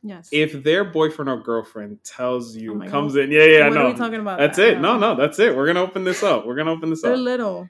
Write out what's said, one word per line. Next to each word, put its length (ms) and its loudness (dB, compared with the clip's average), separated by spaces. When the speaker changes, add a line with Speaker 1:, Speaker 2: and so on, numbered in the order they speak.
Speaker 1:
Yes. 280 -16
Speaker 2:
If 320 -2
their 200 2
boyfriend 460 -2
or 120 -4
girlfriend 640 -8
tells 520 -6
you, 180 -10
Speaker 1:
Oh 20 -6
my 120 -10
Speaker 2:
comes 280 -2
Speaker 1:
God. 80 2
Speaker 2:
in, 80 -2
yeah, 140 6
yeah, 240 8
Speaker 1:
What 80 0
are 80 2
Speaker 2:
no. 60 2
Speaker 1:
we 60 -6
talking 220 -6
about? 180 -8
Speaker 2:
That's 200 2
Speaker 1:
That 160 6
Speaker 2:
it. 60 -2
No, 200 0
Speaker 1:
now? 140 2
Speaker 2:
no, 20 -4
that's 240 -2
it. 160 4
We're 100 0
gonna 160 0
open 220 -4
this 180 -4
up. 240 0
We're 100 -6
gonna 180 -2
open 180 -6
this 100 -6
Speaker 1:
They're 120 0
Speaker 2:
up. 60 -2
Speaker 1:
little. 500 -6